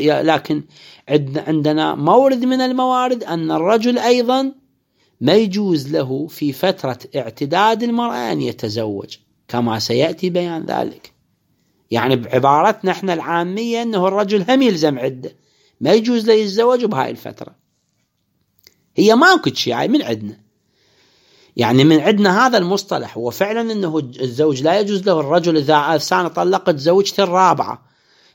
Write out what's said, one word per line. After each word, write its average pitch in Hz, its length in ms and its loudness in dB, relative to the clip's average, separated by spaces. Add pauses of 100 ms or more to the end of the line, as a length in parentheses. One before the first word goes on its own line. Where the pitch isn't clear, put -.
لكن 151 560 0 (460)
عد-، 143 380 0
عندنا 151 480 0
مورد 247 500 4
من 254 160 0
الموارد 254 640 -2
أن 160 280 -4
الرجل 220 480 0
أيضًا 247 520 2 (720)
ما 143 120 4
يجوز 190 580 0
له 143 360 -4
في 147 260 -6
فترة 165 460 -4 (160)
اعتداد 170 680 -2
المرأة 233 480 -4
أن 151 100 -2
يتزوج، 110 760 -6 (320)
كما 117 320 -2
سيأتي 160 500 -2
بيان 175 360 -4
ذلك. - 480 -6 (800)
يعني 117 240 0
بعبارتنا 143 760 2
احنا 180 220 -4
العامية 180 680 -4
أنه 208 260 -2
الرجل 202 420 0
هم 269 120 4
يلزم 156 380 2
عدة، 127 360 -8 (460)
ما 151 120 2
يجوز 226 340 2
له 226 60 6
يتزوج 220 520 2
بهاي 131 260 -2
الفترة. - 440 -14 (1400)
هي 214 200 4
ماكو 330 380 4
شيء، - 220 -4
هاي 139 120 -2
من 269 140 0
عندنا. 110 440 -8 (1120)
يعني 120 260 4
من 156 160 6
عندنا 202 480 2
هذا 240 100 2
المصطلح، 175 600 -4
هو 117 120 -4
فعلًا 220 420 -4
أنه 180 260 -4
الزوج 131 640 -2
لا 175 160 2
يجوز 202 240 -2
له، 180 160 2
الرجل 160 380 2
إذا 151 400 2
سنة 180 300 -2
طلقت 175 500 0
زوجتي 190 460 0
الرابعة، 165 640 0 (500)